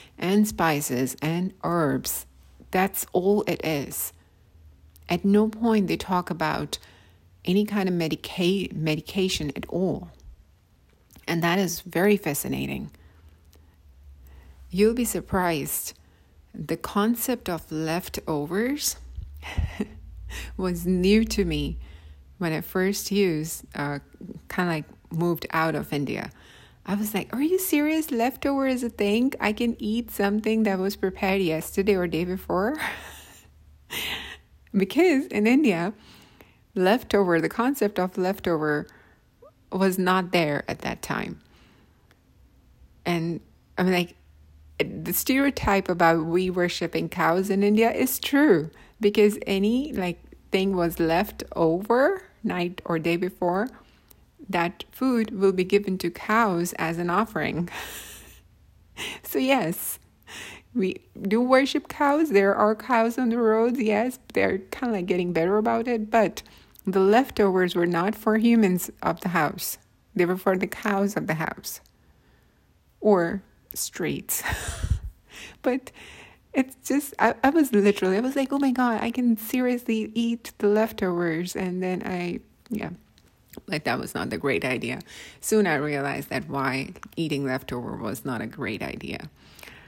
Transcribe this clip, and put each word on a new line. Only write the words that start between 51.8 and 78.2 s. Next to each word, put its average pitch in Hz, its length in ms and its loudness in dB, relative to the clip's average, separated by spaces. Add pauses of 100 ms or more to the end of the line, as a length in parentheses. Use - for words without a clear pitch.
night 180 440 -4
or 165 120 0
day 165 180 0
before, 185 520 -2 (800)
that 175 420 -2
food 233 480 0
will 196 140 4
be 185 120 0
given 190 340 2
to 175 120 -2
cows 190 640 0
as 165 240 -4
an 175 120 -2
offering. 175 640 -2
<laughs> - 40 -10 (1400)
So - 160 -4
yes, 262 600 0 (760)
we 190 260 -2 (200)
do 208 200 2
worship 262 480 4
cows. 294 420 2
There 196 240 6
are 208 200 4
cows 233 440 0
on 254 120 2
the 233 80 0
roads. 233 420 2
Yes, 214 380 0 (160)
they're 190 240 2
kinda, 220 380 -4
like, 180 100 -2
getting 180 260 0
better 175 240 2
about 233 320 0
it, 214 220 -2
but 214 320 2 (440)
the 190 140 2
leftovers 190 720 4
were 175 120 2
not 175 280 0
for 220 220 2
humans 220 540 4 (120)
of 165 180 -2
the 185 100 -4
house. - 480 -2 (360)
They 175 120 4
were 180 100 0
for 185 200 2
the 196 100 -2
cows 202 500 -2
of 160 100 -4
the - 80 0
house. - 460 -8 (1200)
Or 190 420 4 (320)
streets. - 720 -6
<laughs> - 40 -2 (1080)
But 262 300 -2 (600)
it's 262 240 0 (100)
just, 285 320 -2
I, 226 240 2
I 269 80 4
was 294 220 4
literally, 202 440 4
I 214 40 0